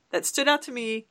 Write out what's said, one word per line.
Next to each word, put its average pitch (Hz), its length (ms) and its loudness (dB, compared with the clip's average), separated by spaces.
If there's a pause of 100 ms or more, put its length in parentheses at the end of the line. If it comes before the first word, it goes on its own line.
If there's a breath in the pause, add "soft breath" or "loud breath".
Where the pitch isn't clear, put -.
(100)
that - 160 0
stood 277 220 2
out 294 140 4
to 294 100 -12
me 220 380 -4